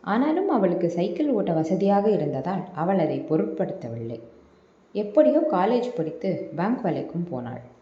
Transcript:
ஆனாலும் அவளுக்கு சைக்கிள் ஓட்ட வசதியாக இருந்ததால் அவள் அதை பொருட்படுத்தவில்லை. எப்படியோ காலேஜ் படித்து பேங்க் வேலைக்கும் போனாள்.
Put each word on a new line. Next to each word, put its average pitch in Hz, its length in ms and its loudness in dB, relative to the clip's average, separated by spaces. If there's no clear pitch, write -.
ஆனாலும் 311 480 2
அவளுக்கு 180 400 2
சைக்கிள் 208 400 0
ஓட்ட 196 240 0
வசதியாக 196 560 2
இருந்ததால் 160 640 -2
அவள் 180 240 0
அதை 139 200 0
பொருட்படுத்தவில்லை. 120 1000 -4
எப்படியோ 285 600 4
காலேஜ் 226 440 2
படித்து - 600 -4
பேங்க் 214 300 -2
வேலைக்கும் 170 440 -4
போனாள். 120 520 -10